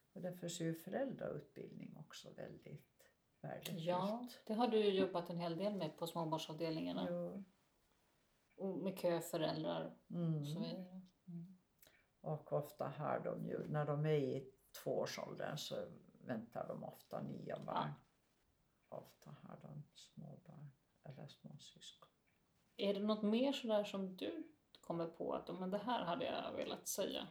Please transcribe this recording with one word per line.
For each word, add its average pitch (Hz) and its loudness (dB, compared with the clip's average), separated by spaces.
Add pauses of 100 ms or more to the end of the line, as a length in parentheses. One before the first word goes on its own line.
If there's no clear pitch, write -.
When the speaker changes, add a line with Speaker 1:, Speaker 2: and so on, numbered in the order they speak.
(120)
Speaker 1:
Och 185 -12
därför 175 -4
så 170 -2
är 165 6
ju 165 2
föräldrautbildning - -4
också - -14
väldigt - -12 (320)
värdefullt. - -4
Speaker 2:
Ja, 190 2 (180)
det 220 0
har 240 6
du 220 4
ju 202 8 (100)
jobbat 180 2
en 170 -2
hel 170 0
del 202 2
med 160 -2
på 170 0
småbarnsavdelningarna. 160 0
Speaker 1:
Jo. 175 -2 (1120)
Speaker 2:
Och 190 0
med 185 0
köföräldrar 165 2 (240)
och 175 -6
Speaker 1:
Mm. 160 4
Speaker 2:
så 156 -2
vidare. 185 -4 (260)
Mm. 175 -8 (600)
Speaker 1:
Och 151 -2
ofta - 0
har 143 2
de - -2
ju, - 0
när 151 4
de 147 2
är 156 6
i 135 2 (300)
tvåårsåldern - 0
så - -4 (380)
väntar - -2
de - -4
ofta - -6
nya - -4
barn. - 0 (1000)
Speaker 2:
Ja. - -10
Speaker 1:
Ofta - -14 (120)
har - -14
de 147 -10 (120)
småbarn - -14 (320)
eller 147 -12
småsyskon. - -16 (680)
Speaker 2:
Är 202 4
det 196 0
något 214 4
mer 233 6
sådär 220 4
som 190 -2
du 320 -4 (320)
kommer 170 0
på - -2
att, - -4
"Men 185 0
det 202 2
här 226 2
hade 170 2
jag - 0
velat - -2
säga - 0